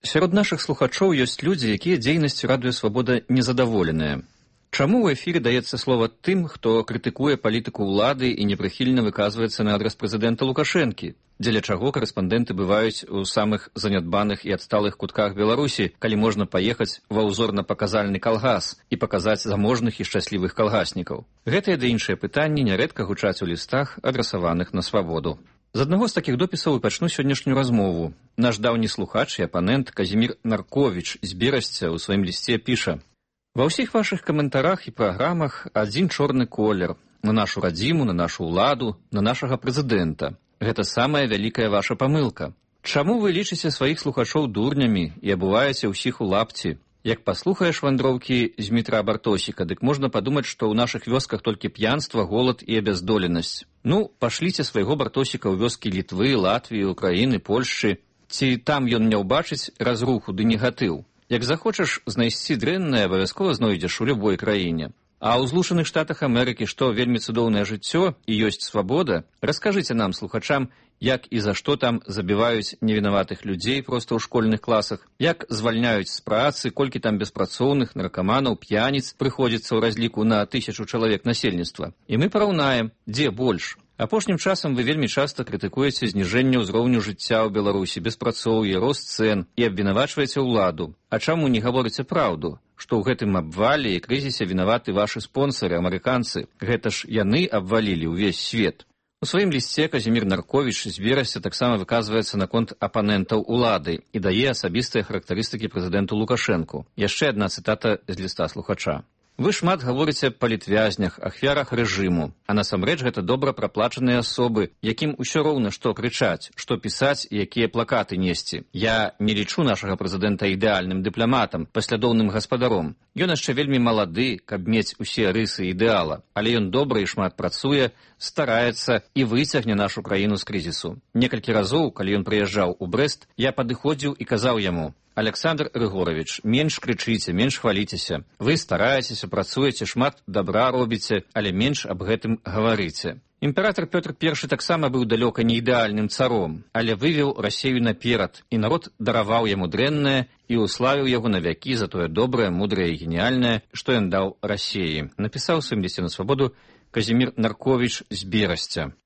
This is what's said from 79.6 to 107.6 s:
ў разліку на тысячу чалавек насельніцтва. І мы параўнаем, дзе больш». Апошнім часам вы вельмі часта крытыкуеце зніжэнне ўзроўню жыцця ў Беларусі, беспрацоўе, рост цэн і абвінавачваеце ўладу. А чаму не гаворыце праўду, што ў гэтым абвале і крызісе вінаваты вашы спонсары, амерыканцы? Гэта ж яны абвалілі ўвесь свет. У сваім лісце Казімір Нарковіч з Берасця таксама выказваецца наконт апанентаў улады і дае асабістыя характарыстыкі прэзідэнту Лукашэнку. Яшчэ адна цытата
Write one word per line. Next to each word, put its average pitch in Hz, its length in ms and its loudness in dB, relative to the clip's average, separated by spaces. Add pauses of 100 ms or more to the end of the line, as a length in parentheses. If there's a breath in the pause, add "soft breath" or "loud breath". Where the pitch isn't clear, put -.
ў 110 80 4
разліку 110 400 0
на 110 240 4
тысячу 110 400 -6
чалавек 113 400 0
насельніцтва. 90 640 -2 (160)
І 107 80 0
мы 160 160 2
параўнаем, 143 600 2 (120)
дзе 123 240 0
больш». 107 480 0 (240)
Апошнім 190 400 0
часам 175 320 0
вы 123 80 0
вельмі 135 320 0
часта 139 320 0
крытыкуеце 127 640 -2
зніжэнне 107 560 2
ўзроўню 113 400 2
жыцця 110 400 0
ў 107 80 -2
Беларусі, 101 480 0
беспрацоўе, 98 800 0
рост 135 320 -2
цэн 107 320 2 (160)
і 117 80 4
абвінавачваеце 110 720 0
ўладу. 92 560 0 (160)
А 110 80 0
чаму 156 320 2
не 113 80 2
гаворыце 123 480 -2
праўду, 85 480 0 (240)
што - 160 -2
ў 107 80 2
гэтым 107 320 0
абвале 104 600 0
і 85 40 -2
крызісе 127 480 -2
вінаваты 95 480 0
вашы 104 240 0
спонсары, 123 560 -2
амерыканцы? 92 720 -2 (160)
Гэта 117 240 -2
ж - 240 -6
яны 110 320 2
абвалілі 95 720 0
ўвесь 95 240 0
свет. - 480 -2 (320)
У - 80 -4
сваім 190 240 2
лісце 151 400 0
Казімір 113 320 2
Нарковіч 104 640 0
з 92 80 -10
Берасця 120 480 0
таксама 120 320 0
выказваецца 107 640 0
наконт 113 400 0
апанентаў 104 640 0
улады 104 560 0 (160)
і - 80 0
дае 117 320 2
асабістыя 104 480 -2
характарыстыкі 107 640 -6
прэзідэнту 92 480 -2
Лукашэнку. 104 800 -2
Яшчэ 107 400 0
адна 101 160 0
цытата 107 560 -2